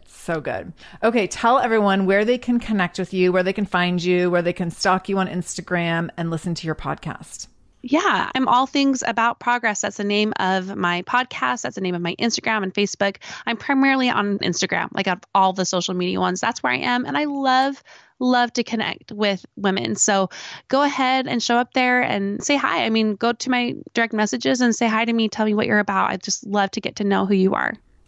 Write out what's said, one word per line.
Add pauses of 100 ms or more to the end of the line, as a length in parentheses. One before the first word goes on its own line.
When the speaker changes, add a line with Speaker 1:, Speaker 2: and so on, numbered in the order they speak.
Speaker 1:
So
good. (280)
Okay,
tell
everyone
where
they
can
connect
with
you,
where
they
can
find
you,
where
they
can
stalk
you
on
Instagram
and
listen
to
your
podcast. (400)
Speaker 2:
Yeah,
I'm
All
Things
About
Progress.
That's
the
name
of
my
podcast.
That's
the
name
of
my
Instagram
and
Facebook. (280)
I'm
primarily
on
Instagram,
like,
of (160)
all
the
social
media
ones.
That's
where
I
am.
And
I
love, (340)
love
to
connect
with (100)
women.
So (360)
go
ahead
and
show
up
there
and
say
hi.
I
mean,
go
to
my (180)
direct
messages
and
say
hi
to
me.
Tell
me
what
you're
about.
I
just
love
to
get
to
know
who
you
are. (320)